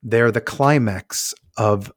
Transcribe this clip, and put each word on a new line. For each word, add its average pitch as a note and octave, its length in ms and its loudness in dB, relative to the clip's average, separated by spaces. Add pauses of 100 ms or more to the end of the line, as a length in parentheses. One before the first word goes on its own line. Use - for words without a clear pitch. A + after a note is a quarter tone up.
there A#2 260 2
the A#2 120 -2
climax B2+ 920 -2 (240)
of G#2 400 0